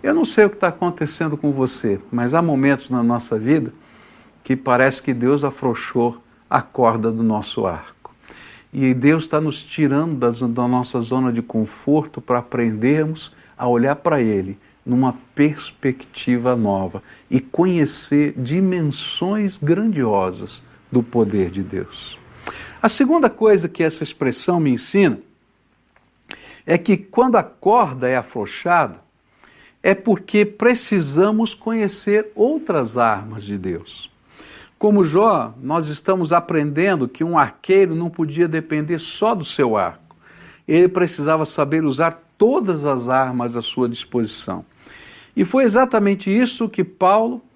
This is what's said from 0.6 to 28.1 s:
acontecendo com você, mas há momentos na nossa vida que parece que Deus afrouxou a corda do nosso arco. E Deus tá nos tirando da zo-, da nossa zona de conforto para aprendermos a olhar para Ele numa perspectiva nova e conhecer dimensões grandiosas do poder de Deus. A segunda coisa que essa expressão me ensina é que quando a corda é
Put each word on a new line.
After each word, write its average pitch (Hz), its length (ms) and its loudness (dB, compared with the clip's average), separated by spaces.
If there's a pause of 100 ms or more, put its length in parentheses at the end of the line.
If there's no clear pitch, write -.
acontecendo 165 680 -4
com 147 160 -2
você, 120 480 -2 (100)
mas 123 240 -2
há 170 80 4
momentos 139 480 0
na 127 100 -2
nossa 117 380 -2
vida 123 340 0 (720)
que 131 140 -2
parece 131 440 2
que 131 140 -2
Deus 135 300 0
afrouxou 120 760 -4 (300)
a - 100 2
corda 113 520 0
do 110 100 -4
nosso 107 440 -2
arco. - 460 -10 (600)
E 131 220 2
Deus 151 340 2
tá 151 120 0
nos 151 220 -4
tirando 147 540 -2
da 120 160 0
zo-, 120 160 -4
da 120 180 -2
nossa 123 340 -2
zona 127 320 -2
de 117 80 -2
conforto 143 800 -2
para 123 200 -2
aprendermos 123 920 -2 (240)
a 123 120 -4
olhar 123 260 2
para 147 260 0
Ele 101 380 -2 (280)
numa 123 280 0 (200)
perspectiva 127 1200 -2
nova 98 460 -2 (280)
e 131 100 2
conhecer 151 960 0
dimensões 180 1200 -2
grandiosas 123 1040 -2 (280)
do 123 120 2
poder 104 480 0
de 95 120 -6
Deus. - 560 -10 (640)
A 233 80 4
segunda 277 400 2
coisa 202 400 2
que 175 140 -4
essa 156 200 -2
expressão 143 560 -2
me 151 120 2
ensina 139 500 2 (1400)
é 170 140 2
que 185 180 2
quando 240 400 0
a 185 60 4
corda 147 680 0
é 127 80 2